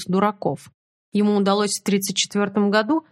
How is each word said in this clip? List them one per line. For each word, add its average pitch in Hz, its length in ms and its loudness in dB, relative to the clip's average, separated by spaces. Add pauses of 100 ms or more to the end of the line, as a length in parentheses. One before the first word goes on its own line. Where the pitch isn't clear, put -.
дураков. 196 640 -2 (420)
Ему 208 220 2
удалось 202 440 0
в - 40 -20
тридцать 196 320 -2
четвёртом 202 560 -2
году 220 400 0